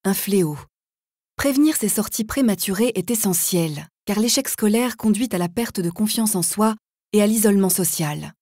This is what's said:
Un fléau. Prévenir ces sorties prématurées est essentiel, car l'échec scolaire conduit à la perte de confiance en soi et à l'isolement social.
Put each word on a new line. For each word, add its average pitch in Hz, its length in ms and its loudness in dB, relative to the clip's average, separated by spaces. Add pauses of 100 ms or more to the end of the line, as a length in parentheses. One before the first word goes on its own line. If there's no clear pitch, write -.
Un 196 100 0
fléau. 185 440 0 (800)
Prévenir 285 400 2
ces 214 100 -2
sorties 214 380 -2
prématurées 214 720 0
est 185 140 -4
essentiel, 170 760 -2 (160)
car 208 160 -2
l'échec 240 300 0
scolaire 226 480 0
conduit 214 340 0
à 190 60 -2
la 175 100 0
perte 226 320 -4
de 170 100 -2
confiance 214 460 -2
en 175 60 0
soi 214 340 0 (380)
et 208 80 6
à 208 60 4
l'isolement 208 420 4
social. 151 720 -4